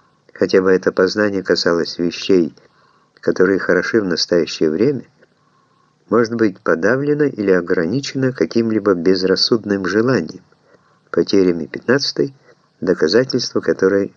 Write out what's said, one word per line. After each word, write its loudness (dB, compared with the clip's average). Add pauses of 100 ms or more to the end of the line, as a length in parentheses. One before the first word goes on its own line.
(320)
хотя 2
бы 2
это 2
познание 0
касалось -2
вещей, 0 (680)
которые 2
хороши 0
в -2
настоящее 0
время, -2 (1040)
может 0
быть 0
подавлено 0
или -2
ограничено -2
каким-либо 0
безрассудным 0
желанием, -2 (680)
по 2
теореме 2
пятнадцатой, -4 (460)
доказательство -2
которой 0